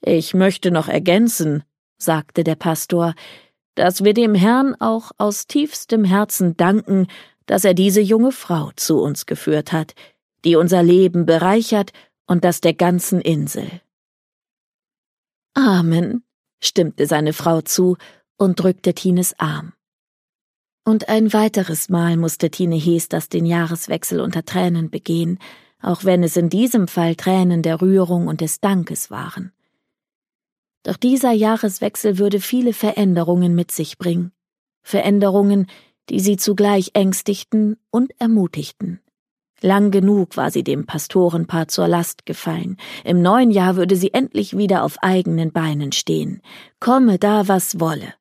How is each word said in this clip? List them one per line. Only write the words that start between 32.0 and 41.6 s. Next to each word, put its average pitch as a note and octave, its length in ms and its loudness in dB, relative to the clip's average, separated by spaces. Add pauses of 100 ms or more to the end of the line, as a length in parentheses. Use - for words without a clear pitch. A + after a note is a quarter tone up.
würde G3+ 220 0
viele B3 320 -2
Veränderungen F3 840 0
mit E3+ 160 -2
sich - 280 -8
bringen. F3 340 -4 (500)
Veränderungen, G3+ 840 2 (420)
die - 120 -4
sie G3+ 160 0
zugleich G3+ 580 0
ängstigten G#3 840 0 (140)
und B3 280 -2
ermutigten. F3+ 840 -2 (600)
Lang G3+ 300 2
genug G3 460 2
war D3 160 -2
sie D3 100 -2
dem C#3+ 240 -4
Pastorenpaar E3 800 -2